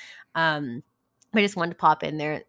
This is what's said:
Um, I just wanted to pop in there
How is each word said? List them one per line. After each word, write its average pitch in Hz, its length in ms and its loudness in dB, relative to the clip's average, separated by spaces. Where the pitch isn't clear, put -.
Um, 151 480 -2
I 214 100 4
just 202 140 0
wanted 170 160 -2
to - 40 -14
pop 156 260 4
in 151 140 -4
there 151 320 -4